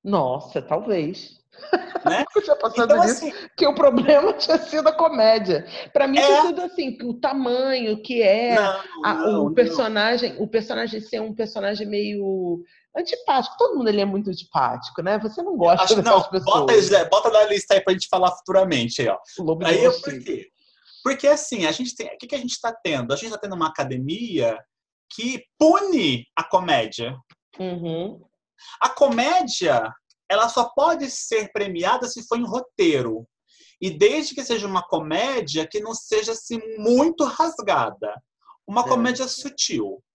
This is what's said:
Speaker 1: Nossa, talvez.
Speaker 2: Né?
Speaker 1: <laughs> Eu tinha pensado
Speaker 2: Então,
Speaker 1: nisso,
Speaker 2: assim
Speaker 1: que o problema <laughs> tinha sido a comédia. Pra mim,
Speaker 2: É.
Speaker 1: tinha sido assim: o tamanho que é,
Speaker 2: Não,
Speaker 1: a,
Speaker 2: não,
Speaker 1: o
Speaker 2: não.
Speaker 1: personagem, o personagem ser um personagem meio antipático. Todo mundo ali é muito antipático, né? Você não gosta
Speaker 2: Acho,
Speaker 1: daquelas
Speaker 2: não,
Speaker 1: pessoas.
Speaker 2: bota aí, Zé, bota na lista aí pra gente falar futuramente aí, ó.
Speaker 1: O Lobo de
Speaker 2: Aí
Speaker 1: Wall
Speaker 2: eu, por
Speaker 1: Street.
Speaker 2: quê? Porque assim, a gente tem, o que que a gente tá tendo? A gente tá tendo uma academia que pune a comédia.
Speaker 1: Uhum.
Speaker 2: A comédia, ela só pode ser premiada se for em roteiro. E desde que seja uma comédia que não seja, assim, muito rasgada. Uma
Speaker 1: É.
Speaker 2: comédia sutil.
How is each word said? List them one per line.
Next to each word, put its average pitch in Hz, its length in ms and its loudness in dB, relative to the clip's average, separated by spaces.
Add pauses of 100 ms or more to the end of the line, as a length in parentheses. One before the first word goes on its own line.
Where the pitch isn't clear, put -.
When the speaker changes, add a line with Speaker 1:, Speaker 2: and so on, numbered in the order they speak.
Speaker 1:
Nossa, 151 580 -2
talvez. 175 760 -6 (640)
Speaker 2:
Né? 220 220 0
Speaker 1:
<laughs> - 100 -20
Eu 415 60 4
tinha 294 140 2
pensado 233 380 2
Speaker 2:
Então, 240 120 6
Speaker 1:
nisso, - 200 -2
Speaker 2:
assim 294 80 -6 (220)
Speaker 1:
que 320 120 4
o 285 80 2
problema 285 580 6
<laughs> - 60 -8
tinha 320 180 2
sido 302 300 0
a 311 60 6
comédia. 220 760 2 (260)
Pra 277 140 4
mim, 269 100 0
Speaker 2:
É. 277 80 4
Speaker 1:
tinha 285 220 6
sido 349 140 -4
assim: 320 420 -8
o 240 100 -6
tamanho 254 880 -2
que 233 220 -2
é, 226 320 4
Speaker 2:
Não, 196 260 2 (240)
Speaker 1:
a, 214 80 2
Speaker 2:
não, 214 280 0
Speaker 1:
o 202 40 0
Speaker 2:
não. - 80 -4
Speaker 1:
personagem, 233 880 0
o 214 80 -4
personagem 226 540 -4
ser 214 200 -8
um 220 140 -10
personagem 214 520 -6
meio 196 760 -4 (340)
antipático. 302 600 -2
Todo 466 180 2
mundo 240 120 0
ali 208 120 2
é 196 40 2
muito 202 260 -2
antipático, 127 720 -4
né? 202 160 -2
Você 214 240 -8
não 370 120 -4
gosta 180 280 6
Speaker 2:
Acho, 202 140 4
Speaker 1:
daquelas 202 260 6
Speaker 2:
não, - 80 -8
Speaker 1:
pessoas. 190 300 2
Speaker 2:
bota 240 120 4
aí, 214 80 8
Zé, 180 240 4
bota 214 240 2
na 220 140 6
lista 208 320 0
aí 190 60 4
pra 190 120 0
gente 185 140 -4
falar 180 240 2
futuramente 160 720 0
aí, 117 80 0
ó. 95 80 -2 (200)
Speaker 1:
O 185 60 -8
Lobo 160 200 -2
de 165 60 0
Speaker 2:
Aí 170 80 4
Speaker 1:
Wall 240 80 4
Speaker 2:
eu, 254 60 8 (100)
por 143 120 -10
Speaker 1:
Street. - 120 -12
Speaker 2:
quê? - 220 -8 (560)
Porque 277 240 0
assim, 285 380 0
a 156 60 2
gente 254 240 -6
tem, 214 120 -10
o - 100 -14
que 247 100 -18
que 285 80 -6
a 269 40 -6
gente 247 200 -8
tá 226 140 -6 (100)
tendo? 135 300 -2
A - 40 0
gente 226 140 -10
tá 214 60 -10
tendo 196 180 -10
uma 165 120 0
academia 139 880 -4 (560)
que 247 300 -8 (160)
pune 311 680 2 (100)
a - 80 -2
comédia. 131 720 -2 (440)
Speaker 1:
Uhum. 175 600 -8 (600)
Speaker 2:
A 240 80 2
comédia, 240 1000 0 (380)
ela 214 180 2
só 240 180 0 (100)
pode 285 340 0
ser 214 420 -4
premiada 202 560 -2
se - 200 -12
for 233 100 -2
em 240 80 -2
roteiro. 151 800 -2 (560)
E 185 80 -4
desde 214 460 0
que 277 80 -10
seja 214 240 -4
uma 190 200 -2
comédia 160 800 -4
que 214 140 -8
não 220 120 -10
seja, 214 400 -2
assim, 226 260 -8 (180)
muito 254 480 4
rasgada. 180 880 -2 (540)
Uma 208 140 0
Speaker 1:
É. 247 60 -2
Speaker 2:
comédia 254 400 0
sutil. 110 720 -6 (140)